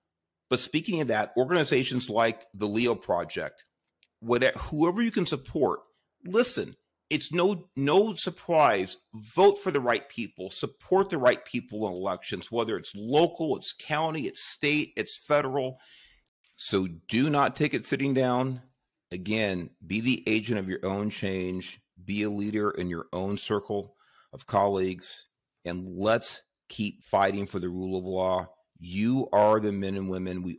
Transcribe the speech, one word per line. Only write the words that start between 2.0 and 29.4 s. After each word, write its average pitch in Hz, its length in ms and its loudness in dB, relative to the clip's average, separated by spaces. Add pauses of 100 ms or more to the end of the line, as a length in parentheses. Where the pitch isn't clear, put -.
like 113 460 0
the 101 120 -2
Leo 113 280 2
Project, 87 720 -4 (560)
whatever, 120 380 2
whoever 170 440 0
you 233 80 2
can 185 160 0
support, 127 540 0 (440)
listen, 208 520 -2 (340)
it's 151 220 -4
no, 175 440 2
no 175 380 4
surprise. 143 840 2 (160)
Vote 180 440 4
for 190 120 -4
the 143 100 2
right 120 280 0
people, 95 420 -8
support - 600 0
the 165 80 -2
right 123 260 6
people 107 440 -6
in 90 60 -4
elections, 92 580 -6
whether 113 240 0
it's - 180 -10
local, 143 600 2
it's - 160 -8
county, 156 540 -4
it's - 160 -8
state, 147 540 -2
it's - 220 -6
federal. 135 600 0 (800)
So 95 320 0 (200)
do 131 220 2
not 143 260 2
take 151 180 0
it 110 120 -6
sitting 139 280 -2
down. 127 480 0 (480)
Again, 92 600 -2 (160)
be 98 140 -2
the 120 260 0
agent 110 320 0
of 95 100 -4
your - 160 -4
own 101 260 -2
change, 92 720 -6 (220)
be 101 200 -4
a 107 80 0
leader 104 400 -2
in 90 180 -4
your 85 240 -6
own 98 260 -2
circle 101 580 -4 (360)
of - 140 -18
colleagues, 95 800 0 (380)
and 90 320 -8
let's 110 460 0 (260)
keep - 340 -8
fighting 98 440 0
for 98 120 -8
the 90 100 -4
rule 92 300 -4
of 92 60 -4
law. 92 440 -2 (320)
You 104 520 0
are 107 280 6